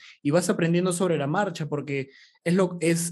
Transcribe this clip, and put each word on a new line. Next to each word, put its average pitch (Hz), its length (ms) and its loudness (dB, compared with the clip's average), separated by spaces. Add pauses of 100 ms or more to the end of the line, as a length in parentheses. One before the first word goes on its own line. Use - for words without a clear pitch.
(240)
y 143 80 0
vas 180 180 2
aprendiendo 175 440 2
sobre 175 240 0
la 139 100 -2
marcha, 170 400 -2
porque 139 440 -6 (340)
es 170 80 2
lo, 175 260 2
es, 170 320 0